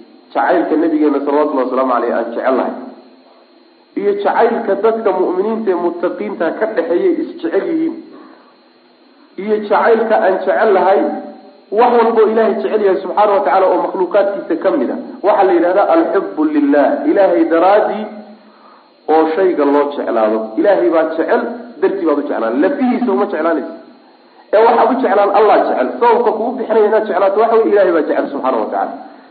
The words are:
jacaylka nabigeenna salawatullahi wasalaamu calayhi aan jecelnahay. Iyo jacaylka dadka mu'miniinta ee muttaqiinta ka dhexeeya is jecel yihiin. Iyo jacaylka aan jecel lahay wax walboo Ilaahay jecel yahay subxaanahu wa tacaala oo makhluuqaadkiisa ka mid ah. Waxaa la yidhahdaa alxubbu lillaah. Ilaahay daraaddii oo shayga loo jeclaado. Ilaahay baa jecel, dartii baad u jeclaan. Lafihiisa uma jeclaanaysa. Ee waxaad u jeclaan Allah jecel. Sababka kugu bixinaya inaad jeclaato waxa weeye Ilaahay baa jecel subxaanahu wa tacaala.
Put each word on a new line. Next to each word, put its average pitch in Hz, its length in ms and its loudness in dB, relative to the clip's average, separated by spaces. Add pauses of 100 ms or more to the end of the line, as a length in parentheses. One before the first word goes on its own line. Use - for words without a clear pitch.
(240)
jacaylka 151 520 0
nabigeenna 151 440 0
salawatullahi 143 460 0
wasalaamu 127 260 -2
calayhi 117 200 -2
aan - 140 -4
jecelnahay. 117 480 -2 (1200)
Iyo 202 160 0
jacaylka 220 640 0
dadka 220 380 0
mu'miniinta 190 580 -2
ee 180 40 2
muttaqiinta 175 760 -4
ka 220 160 -4
dhexeeya 196 460 0
is - 180 -4
jecel 175 340 -4
yihiin. 165 300 -4 (1400)
Iyo 214 200 -2
jacaylka 220 560 2
aan 190 200 2
jecel 190 380 0
lahay 185 280 4 (680)
wax 233 240 2
walboo 226 340 4
Ilaahay 220 280 0
jecel 202 280 -2
yahay 185 180 2
subxaanahu 202 380 0
wa 208 60 -2
tacaala 190 220 2
oo - 160 2
makhluuqaadkiisa 190 760 -2
ka 190 140 0
mid 151 200 -2
ah. - 80 -6 (220)
Waxaa 202 240 2
la 180 80 4
yidhahdaa 175 360 2
alxubbu 165 560 0
lillaah. 143 460 2 (160)
Ilaahay 175 380 2
daraaddii 190 600 2 (1040)
oo 156 200 4
shayga 160 360 0
loo 143 260 2
jeclaado. 110 480 -2 (180)
Ilaahay 175 340 2
baa 160 140 2
jecel, 226 380 -2 (340)
dartii 175 300 -2
baad 143 120 0
u 139 40 -4
jeclaan. 113 380 -4
Lafihiisa 240 520 0
uma 196 140 0
jeclaanaysa. 160 460 -4 (800)
Ee 202 100 4
waxaad 233 280 4
u 262 40 0
jeclaan 202 360 0
Allah 202 260 4
jecel. - 360 0
Sababka 233 400 2
kugu 233 200 -4
bixinaya 220 340 0
inaad 214 200 2
jeclaato 196 340 0
waxa 226 160 2
weeye 220 140 2
Ilaahay 196 220 4
baa 160 100 2
jecel 139 260 -2
subxaanahu 127 340 -2
wa 104 60 -6
tacaala. 98 240 -4 (380)